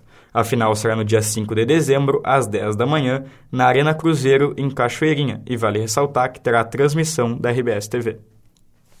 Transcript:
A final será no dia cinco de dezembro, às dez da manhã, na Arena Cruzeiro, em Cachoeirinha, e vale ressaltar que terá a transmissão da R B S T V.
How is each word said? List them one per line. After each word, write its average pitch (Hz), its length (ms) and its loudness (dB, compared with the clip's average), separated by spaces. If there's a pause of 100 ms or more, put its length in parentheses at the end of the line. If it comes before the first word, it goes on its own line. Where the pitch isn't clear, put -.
(340)
A 113 120 0
final 110 320 0
será 110 180 -2
no 110 80 -2
dia 107 180 2
cinco 107 320 -4
de 110 120 2
dezembro, 139 580 2
às 131 240 2
dez 104 260 -2
da 110 120 0
manhã, 135 400 0 (260)
na 127 140 0
Arena 139 280 4
Cruzeiro, 143 640 2
em 139 140 -4
Cachoeirinha, 135 720 -2
e 123 120 -6
vale 107 200 0
ressaltar 127 540 -2
que - 80 -20
terá 117 220 2
a - 20 -4
transmissão 139 760 0
da 120 120 -2
R 123 120 0
B 120 100 -2
S 104 180 -4
T 120 100 -4
V. 113 180 -4 (840)